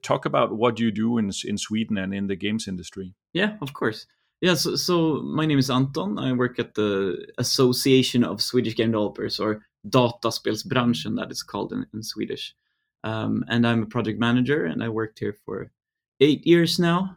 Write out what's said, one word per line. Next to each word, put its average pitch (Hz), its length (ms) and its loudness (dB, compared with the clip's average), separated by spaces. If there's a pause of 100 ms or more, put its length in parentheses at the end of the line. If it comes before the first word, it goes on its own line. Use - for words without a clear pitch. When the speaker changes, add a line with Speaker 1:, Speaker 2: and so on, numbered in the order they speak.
Speaker 1:
talk 131 240 0
about 123 300 2
what 113 220 2
you 113 120 2
do 113 280 0
in, 101 120 0 (140)
in 104 120 -4
Sweden 110 420 -2
and 95 140 -4
in 98 140 -4
the 98 100 -4
games 104 320 -4
industry. 92 460 -10 (180)
Speaker 2:
Yeah, 208 300 -2
of 139 100 -8
course. - 340 -4 (360)
Yeah, 185 100 4
so, 156 240 0
so 160 460 0
my 151 240 -2
name 147 120 4
is 135 120 2
Anton. 147 480 0
I 135 160 -2
work 123 240 0
at 117 160 -6
the 98 520 0 (120)
Association 127 840 4
of 98 200 -2
Swedish 113 340 0
Game 113 140 2
Developers, 107 500 -2
or 107 220 -2 (260)
Dataspelsbranschen, 117 1300 0
that - 140 -8
it's - 120 -10
called 98 300 -6
in, 101 220 -6
in 110 80 -8
Swedish. - 520 -8 (480)
Um, 110 460 -2
and 117 180 2
I'm 117 160 2
a 110 40 -4
project 110 340 -4
manager, 123 460 2
and - 180 -4
I 117 60 -4
worked 110 280 -6
here 104 260 -6
for 101 260 -10 (500)
eight 143 260 6
years 170 320 6
now. 180 380 0